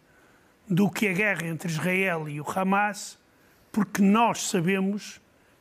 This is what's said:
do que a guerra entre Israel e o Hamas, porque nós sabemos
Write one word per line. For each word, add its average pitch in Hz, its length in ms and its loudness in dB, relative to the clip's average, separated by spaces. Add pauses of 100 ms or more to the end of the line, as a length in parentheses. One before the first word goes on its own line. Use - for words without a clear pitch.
(680)
do 190 220 2
que - 180 -2
a 185 60 0
guerra 185 320 0
entre 165 240 -6
Israel 170 580 -2
e 147 140 -8
o - 40 -14
Hamas, 196 720 -2 (540)
porque 202 300 0
nós 208 480 4
sabemos 190 680 -2 (420)